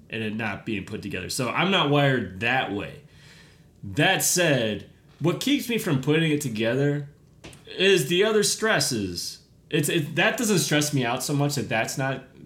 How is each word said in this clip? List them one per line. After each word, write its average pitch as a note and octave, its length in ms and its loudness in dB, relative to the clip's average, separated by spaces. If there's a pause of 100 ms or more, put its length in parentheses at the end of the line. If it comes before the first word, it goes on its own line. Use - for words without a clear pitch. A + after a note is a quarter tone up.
and A2+ 120 -8
it G#2+ 140 -4
not G#2+ 300 -6
being G2+ 180 -4
put F#2+ 180 -10
together. F#2 280 -8
So A#2+ 200 -4
I'm F3 220 0
not E3 180 2
wired B2+ 520 2
that A#2+ 320 0
way. E2 260 -6 (840)
That D3+ 400 2
said, B2+ 680 2 (300)
what E3 200 0
keeps C4+ 300 0
me A#3 80 0
from D3 240 0
putting D#3 320 2
it D3 80 0
together C3+ 640 0 (680)
is F3+ 320 4
the F3+ 160 4
other G#3+ 180 4
stresses. B2 960 -2 (300)
It's, D3 180 0
it, D#3+ 300 -2
that G#3+ 200 2
doesn't G#3 220 2
stress D3 340 0
me B2+ 120 2
out B2+ 180 -2
so D3+ 100 -2
much C#3+ 220 0
that A2+ 140 -4
that's A#2 280 -2
not C3+ 260 -4 (220)